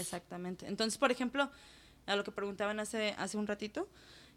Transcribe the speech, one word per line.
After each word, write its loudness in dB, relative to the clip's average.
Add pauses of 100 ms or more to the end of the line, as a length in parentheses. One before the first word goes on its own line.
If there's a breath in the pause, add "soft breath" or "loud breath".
exactamente. -6
Entonces, 0
por 8
ejemplo, 2 (560 soft breath)
a 2
lo 2
que -6
preguntaban 0
hace, 0
hace -2
un 0
ratito... -2 (500 soft breath)